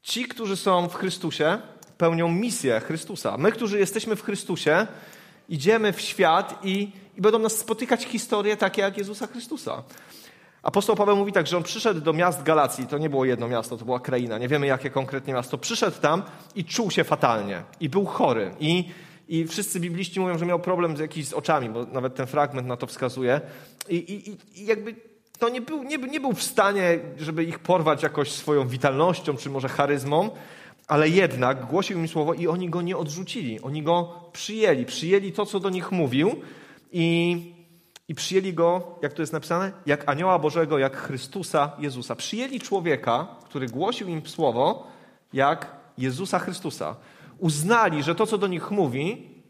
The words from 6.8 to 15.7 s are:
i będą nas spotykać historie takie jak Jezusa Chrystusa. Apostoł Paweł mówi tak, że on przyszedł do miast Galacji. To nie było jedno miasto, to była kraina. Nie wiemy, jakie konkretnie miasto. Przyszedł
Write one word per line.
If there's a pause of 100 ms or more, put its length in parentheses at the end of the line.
i
będą
nas
spotykać
historie
takie
jak
Jezusa
Chrystusa. (800)
Apostoł
Paweł
mówi
tak,
że
on
przyszedł
do
miast
Galacji.
To
nie
było
jedno
miasto,
to
była
kraina.
Nie
wiemy,
jakie
konkretnie
miasto.
Przyszedł